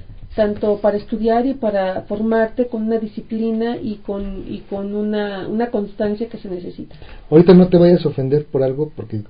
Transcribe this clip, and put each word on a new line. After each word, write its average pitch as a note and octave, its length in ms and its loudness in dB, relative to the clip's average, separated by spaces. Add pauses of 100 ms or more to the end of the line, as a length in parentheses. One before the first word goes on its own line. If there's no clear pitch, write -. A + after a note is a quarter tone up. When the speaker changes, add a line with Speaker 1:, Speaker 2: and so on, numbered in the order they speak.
(360)
Speaker 1:
tanto G#3 460 0
para G#3 160 2
estudiar A3+ 480 0
y C4+ 80 0
para G3 540 -2
formarte A3 600 0
con A3 160 -6
una A3+ 140 0
disciplina A3 800 -4
y G#3+ 200 -8
con, G3 520 -8
y G#3 200 -10
con G3+ 260 -6
una, G#3 520 -4
una A#3 220 -2
constancia G#3 580 -4
que A3+ 120 -12
se G3+ 100 -12
necesita. F3 460 -12 (340)
Speaker 2:
Ahorita F3 240 8
no F3+ 140 10
te F3+ 100 4
vayas F3 260 6
a D3+ 60 0
ofender C#3 380 0
por C3 160 0
algo, C#3 320 -2
porque G#2+ 340 -8